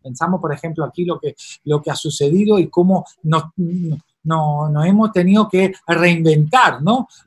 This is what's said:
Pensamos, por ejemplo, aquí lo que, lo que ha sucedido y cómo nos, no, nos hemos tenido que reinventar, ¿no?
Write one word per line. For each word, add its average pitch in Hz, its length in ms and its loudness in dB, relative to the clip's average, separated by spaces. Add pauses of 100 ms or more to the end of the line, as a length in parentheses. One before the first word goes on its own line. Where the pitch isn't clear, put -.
Pensamos, 165 380 -6
por 160 140 -4
ejemplo, 156 320 -8
aquí 175 180 -6
lo 170 160 -6
que, - 160 -8 (300)
lo 147 160 -2
que 151 100 -8
ha 131 40 -6
sucedido 185 640 0
y 160 120 0
cómo 180 360 0 (180)
nos, 156 200 0 (800)
no, 151 460 -2
nos 151 160 0
hemos 214 260 2
tenido 202 380 2
que 185 240 0 (120)
reinventar, 165 960 2
¿no? 226 260 0 (200)